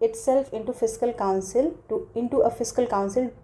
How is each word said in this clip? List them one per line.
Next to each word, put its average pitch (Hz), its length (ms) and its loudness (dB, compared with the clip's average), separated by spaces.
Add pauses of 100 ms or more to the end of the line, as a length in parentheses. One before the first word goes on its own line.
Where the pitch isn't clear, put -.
itself 262 500 2
into 220 200 -4 (100)
fiscal 233 380 0
council 190 460 2 (240)
to, 220 80 -2 (180)
into 240 260 2
a - 80 4
fiscal 240 420 -2
council 202 340 0 (160)